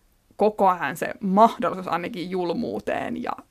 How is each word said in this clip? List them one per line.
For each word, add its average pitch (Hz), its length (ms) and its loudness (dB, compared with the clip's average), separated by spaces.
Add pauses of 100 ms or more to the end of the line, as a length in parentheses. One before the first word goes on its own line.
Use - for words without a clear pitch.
(360)
koko 208 340 2
ajan 170 280 -2
se - 220 -6
mahdollisuus 190 680 4
ainakin 175 420 -6
julmuuteen, 180 920 -4
ja - 80 -6 (200)